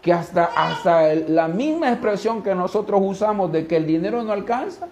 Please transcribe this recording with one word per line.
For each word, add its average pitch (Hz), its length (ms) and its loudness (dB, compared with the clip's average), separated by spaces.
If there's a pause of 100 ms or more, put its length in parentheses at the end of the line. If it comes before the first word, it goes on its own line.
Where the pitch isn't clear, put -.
que 175 120 2
hasta, 170 320 0 (100)
hasta 165 560 2
el, 160 240 0
la 165 120 2
misma 285 420 0
expresión 214 540 -2
que 196 100 0
nosotros 196 500 0
usamos 196 480 0
de 160 140 0
que 170 100 -2
el 156 120 2
dinero 185 340 0
no 220 120 -4
alcanza 262 580 -6